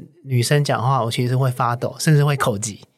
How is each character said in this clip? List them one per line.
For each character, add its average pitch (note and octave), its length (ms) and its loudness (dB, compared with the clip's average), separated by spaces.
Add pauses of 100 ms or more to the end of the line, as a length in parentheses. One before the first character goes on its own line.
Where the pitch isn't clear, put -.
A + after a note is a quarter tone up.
(260)
女 B2 180 0
生 D3 180 2
讲 C3 180 0
话， B2+ 240 0
我 A2+ 60 -2
其 B2 160 -2
实 B2 100 0
会 C3 140 2
发 B2 240 -2
抖， B2 240 -6
甚 - 180 2
至 C#3+ 80 4
会 C#3+ 120 2
口 C3 220 0
急。 G2 240 -10 (160)